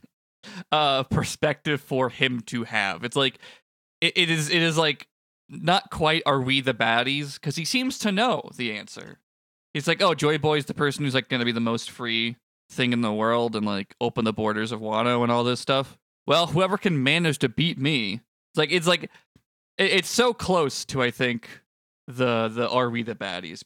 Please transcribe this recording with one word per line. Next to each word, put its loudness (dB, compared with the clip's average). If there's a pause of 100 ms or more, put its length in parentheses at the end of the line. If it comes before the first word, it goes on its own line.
(320)
<laughs> -10
uh, 2
perspective -2
for 0
him -2
to -6
have. -2
It's -4
like, 0 (640)
it, 2
it 4
is, 0
it 2
is 2
like, 0 (400)
not 0
quite, 0
"Are 4
we 2
the 0
baddies?" 0
'Cause -4
he -6
seems -2
to 0
know 0
the -4
answer. -12 (520)
He's -4
like, 2
"Oh, 6
Joy 2
Boy 2
is -4
the -8
person -2
who's, 0
like, 0
gonna 0
be 0
the -2
most -2
free -4 (320)
thing 0
in 0
the 0
world 2
and, -2
like, -4
open -2
the 0
borders -2
of -6
Wano 2
and 2
all 2
this 0
stuff. -2 (300)
Well, 4
whoever 2
can 0
manage 2
to 2
beat -2
me." -2 (320)
It's -4
like, 2
it's 2
like, 2 (720)
it, 2
it's 2
so 4
close 0
to, -4
I 2
think, -2 (600)
the, 0
the -2
"Are 0
we -2
the -8
baddies?" -10